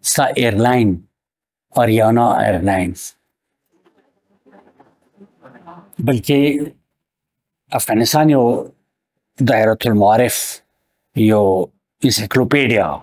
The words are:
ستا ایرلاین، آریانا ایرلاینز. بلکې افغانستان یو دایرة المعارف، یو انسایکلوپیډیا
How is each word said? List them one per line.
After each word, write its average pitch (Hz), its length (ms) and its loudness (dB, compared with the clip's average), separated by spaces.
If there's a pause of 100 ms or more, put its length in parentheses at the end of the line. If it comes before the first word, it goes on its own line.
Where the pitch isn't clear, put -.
ستا - 220 -2
ایرلاین، 117 720 0 (720)
آریانا 113 600 2
ایرلاینز. 92 680 -2 (3000)
بلکې 143 720 -2 (1000)
افغانستان 123 600 0
یو 123 380 0 (720)
دایرة 110 440 2
المعارف، 110 760 0 (560)
یو 104 480 2 (400)
انسایکلوپیډیا 113 1000 0